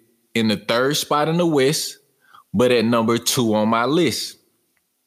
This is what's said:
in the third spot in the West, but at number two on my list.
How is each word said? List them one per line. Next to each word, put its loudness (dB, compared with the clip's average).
in 0
the 0
third -2
spot -2
in -2
the 0
West, 0
but 2
at 2
number 2
two -2
on 0
my 0
list. -2